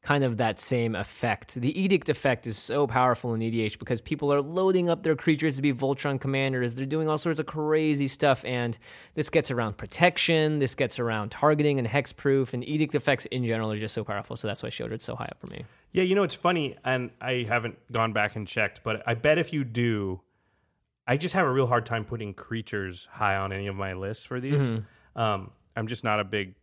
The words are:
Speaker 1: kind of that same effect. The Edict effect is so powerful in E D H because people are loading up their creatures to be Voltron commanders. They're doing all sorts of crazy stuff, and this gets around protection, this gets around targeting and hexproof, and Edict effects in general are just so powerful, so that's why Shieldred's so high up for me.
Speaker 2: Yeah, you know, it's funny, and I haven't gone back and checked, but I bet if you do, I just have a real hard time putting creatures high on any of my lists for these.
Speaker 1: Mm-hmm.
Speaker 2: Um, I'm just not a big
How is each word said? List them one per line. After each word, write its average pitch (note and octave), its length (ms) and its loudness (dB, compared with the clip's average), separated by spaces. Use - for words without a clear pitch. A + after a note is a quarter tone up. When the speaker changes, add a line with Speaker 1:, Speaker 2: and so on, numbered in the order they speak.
Speaker 1:
kind C#3+ 200 4
of A#2+ 120 0
that A2 240 0
same A#2 360 0
effect. - 580 -4
The B2+ 260 -2
Edict F#3+ 280 2
effect C3+ 380 0
is A2 100 -6
so C#3+ 320 0
powerful B2 460 2
in A2+ 80 -2
E A2+ 80 0
D A2+ 120 0
H G#2+ 180 -2
because A#2 200 -2
people C#3+ 320 -2
are C#3+ 80 4
loading F3+ 500 2
up E3 140 2
their D#3+ 120 4
creatures D3+ 400 2
to C3+ 60 -4
be C#3+ 100 4
Voltron C3+ 480 -2
commanders. C3+ 540 0
They're C3+ 120 -4
doing D#3 220 0
all D#3 100 2
sorts D#3+ 220 0
of C#3+ 60 0
crazy D3+ 600 2
stuff, C3+ 380 2
and A#2+ 340 -2
this D3+ 120 0
gets D#3+ 220 2
around A#2 280 -2
protection, D#3+ 800 2
this C3 160 0
gets B2+ 240 -2
around A2 300 -2
targeting D3 500 2
and A#2+ 80 -2
hexproof, C3+ 640 0
and B2 160 -6
Edict D3+ 260 0
effects C3+ 320 2
in B2 180 -4
general A2 280 0
are G#2+ 60 -4
just G#2+ 160 -6
so G#2+ 100 -4
powerful, G2+ 320 -6
so - 100 -8
that's G2+ 160 -4
why A2+ 60 -6
Shieldred's A2+ 360 -8
so - 120 -8
high - 160 -8
up - 80 -18
for - 80 -14
me. - 160 -12
Speaker 2:
Yeah, F#3 140 2
you F#3 100 2
know, G3+ 80 4
it's F#3 140 0
funny, E3 480 0
and B2 260 0
I B2 280 -2
haven't A2+ 280 0
gone A2+ 220 2
back G#2 240 0
and G#2+ 100 -6
checked, - 380 -2
but A2 220 -2
I A#2 80 2
bet D3 240 4
if E3 140 -2
you D3 120 0
do, A2 560 0
I B2+ 100 2
just E3+ 180 -2
have F#3 120 4
a C3+ 60 2
real C3 160 4
hard A#2+ 180 2
time A2+ 180 -4
putting G#2+ 300 -8
creatures G2+ 760 -6
high G2 260 0
on G2 160 -2
any G2 160 -4
of G2 80 -6
my G2 160 -4
lists G2 320 -8
for B2+ 160 -6
these. C#3 200 0
Speaker 1:
Mm-hmm. A2+ 600 -4
Speaker 2:
Um, G2+ 300 0
I'm A2+ 100 -2
just A#2 160 -8
not G#2+ 160 2
a G#2 60 2
big G2 380 -4